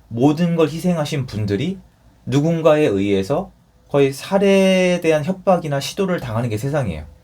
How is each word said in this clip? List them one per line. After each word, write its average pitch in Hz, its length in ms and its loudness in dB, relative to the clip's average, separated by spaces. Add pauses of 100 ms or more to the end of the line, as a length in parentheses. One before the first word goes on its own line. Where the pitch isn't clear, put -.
모든 151 480 0
걸 160 120 2
희생하신 156 580 -4
분들이 107 520 -4 (480)
누군가에 151 600 2
의해서 101 640 0 (380)
거의 139 240 2
살해에 190 880 2
대한 156 240 0
협박이나 165 560 0
시도를 180 400 -4
당하는 120 280 -4
게 107 80 -4
세상이에요. 113 480 -4 (200)